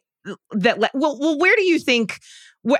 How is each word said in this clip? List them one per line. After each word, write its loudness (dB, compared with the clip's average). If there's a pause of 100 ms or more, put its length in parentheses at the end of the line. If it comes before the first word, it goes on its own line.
(540)
that, 0
le-, 0
well, -2
well, 0
where 4
do 0
you 2
think, -2 (500)
wh-, 4